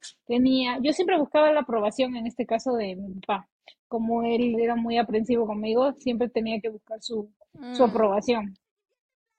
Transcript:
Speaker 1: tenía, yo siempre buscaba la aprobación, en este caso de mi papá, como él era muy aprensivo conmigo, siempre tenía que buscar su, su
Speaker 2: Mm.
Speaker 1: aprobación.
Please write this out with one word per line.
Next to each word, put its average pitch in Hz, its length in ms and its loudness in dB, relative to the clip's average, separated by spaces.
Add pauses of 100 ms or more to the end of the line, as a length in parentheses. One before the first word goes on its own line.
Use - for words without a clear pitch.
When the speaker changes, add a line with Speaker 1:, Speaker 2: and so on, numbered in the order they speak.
(260)
Speaker 1:
tenía, 254 540 2
yo 285 140 2
siempre 370 240 2
buscaba 302 340 4
la 302 80 2
aprobación, 240 560 -2
en 226 100 -6
este 240 200 -6
caso 226 260 -2
de 202 240 -2
mi 190 240 -10
papá, 196 280 -4 (380)
como 226 360 -2
él 233 360 0
era 233 160 2
muy 233 220 -2
aprensivo 226 500 2
conmigo, 220 520 0
siempre 240 320 -2
tenía 226 300 -2
que 226 100 -6
buscar 220 320 -12
su, 214 280 -8 (440)
su 262 120 4
Speaker 2:
Mm. 214 40 4
Speaker 1:
aprobación. 208 640 0 (840)